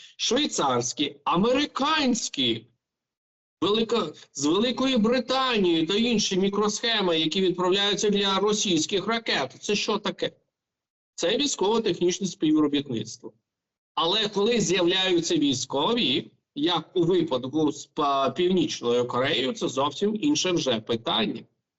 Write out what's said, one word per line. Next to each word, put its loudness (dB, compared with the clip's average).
Швейцарські, -2
американські, 0
велика-, 0
з -6
Великої 2
Британії 2
та -2
інші 0
мікросхеми, 0
які 0
відправляються 0
для 0
російських 0
ракет. -2
Це -2
що -2
таке? -4
Це 0
військово-технічне 0
співробітництво. 0
Але 0
коли 2
з'являються 2
військові, 0
як -2
у 2
випадку 0
з, -14
па-, 0
Північною 0
Кореєю, -2
це -4
зовсім -2
інше 0
вже 0
питання. -4